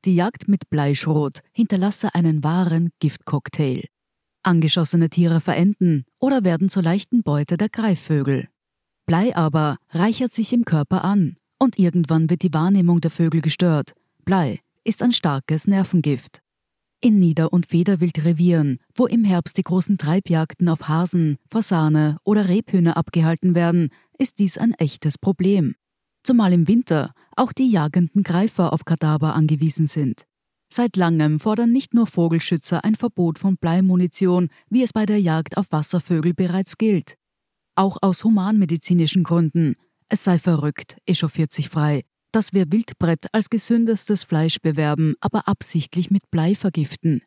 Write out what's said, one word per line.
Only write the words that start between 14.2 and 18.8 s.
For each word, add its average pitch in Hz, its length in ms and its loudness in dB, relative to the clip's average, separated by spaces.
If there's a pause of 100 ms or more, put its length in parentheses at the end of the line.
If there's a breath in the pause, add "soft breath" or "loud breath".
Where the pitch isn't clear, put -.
Blei 175 360 0 (220)
ist - 200 -4
ein 247 100 2
starkes 151 540 -2
Nervengift.“ 180 760 0 (640)
In 214 160 4
Nieder- 165 340 2
und 175 140 2
Federwildrevieren, 170 1120 0 (160)